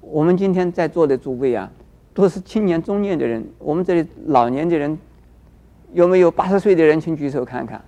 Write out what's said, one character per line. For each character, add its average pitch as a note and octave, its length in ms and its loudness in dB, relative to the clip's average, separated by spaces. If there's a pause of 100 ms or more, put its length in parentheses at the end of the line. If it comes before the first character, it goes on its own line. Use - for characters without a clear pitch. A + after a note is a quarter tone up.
我 D#3 200 -2
们 F3 140 2
今 F#3+ 160 0
天 F3+ 180 -2
在 F3 160 -2
座 D#3+ 200 0
的 C3+ 100 2
诸 C3 220 -8
位 B2+ 160 0
啊， G2 160 -6 (420)
都 F#3+ 160 2
是 G3 120 -4
青 G#3+ 260 -4
年 E3 160 0
中 G3+ 180 -4
年 G3 160 -2
的 C3 100 -2
人， A#2 160 -4 (160)
我 - 140 -6
们 F3 100 -2
这 F3+ 120 0
里 E3+ 120 0 (200)
老 B2 240 2
年 D3 180 -2
的 E3+ 80 0
人， D3+ 220 -4 (960)
有 F3 120 4
没 F#3 120 4
有 F3 120 6
八 F3+ 180 -2
十 G3 120 2
岁 F#3+ 140 4
的 D#3+ 100 4
人？ D#3 160 4
请 D#3+ 160 -4
举 C#3+ 140 -4
手 C3+ 120 -4
看 B2 220 -8
看。 A2+ 240 -12